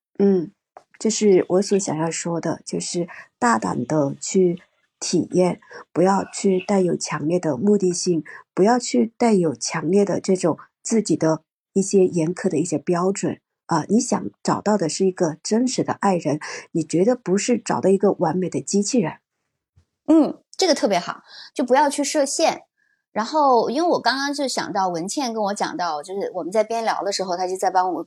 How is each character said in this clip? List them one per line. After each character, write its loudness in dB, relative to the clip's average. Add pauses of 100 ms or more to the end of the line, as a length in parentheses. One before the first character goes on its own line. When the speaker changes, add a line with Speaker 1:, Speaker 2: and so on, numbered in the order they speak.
(180)
Speaker 1:
嗯， 4 (480)
这 -2
是 4
我 2
所 0
想 -4
要 -2
说 -6
的， -4
就 -6
是 -6 (300)
大 2
胆 -4
地 0
去 0 (380)
体 -2
验， 2 (360)
不 2
要 2
去 0
带 0
有 0
强 -6
烈 0
的 -2
目 4
的 2
性， -2 (300)
不 2
要 4
去 0
带 4
有 2
强 -6
烈 4
的 -2
这 0
种 0 (240)
自 0
己 0
的 0 (300)
一 2
些 4
严 0
苛 -2
的 -2
一 0
些 -4
标 0
准。 -4 (240)
啊， -2
你 4
想 -2 (140)
找 -2
到 0
的 -2
是 -2
一 4
个 -2
真 0
实 -2
的 -2
爱 0
人， -2 (340)
你 -2
觉 0
得 2
不 -2
是 0
找 -4
到 0
一 4
个 2
完 -2
美 -4
的 -6
机 -2
器 -2
人。 -2 (920)
Speaker 2:
嗯， 4 (160)
这 0
个 4
特 -2
别 2
好， -8 (320)
就 -2
不 2
要 4
去 -2
设 0
限。 -2 (480)
然 -4
后 2
因 -2
为 2
我 2
刚 0
刚 -4
就 -4
想 -6
到 0
文 -4
倩 -4
跟 -4
我 -2
讲 -4
到， -4
就 -12
是 -4
我 -8
们 -8
在 2
边 -4
聊 -2
的 -4
时 -4
候， -4
她 -4
就 -4
在 0
帮 0
我， -6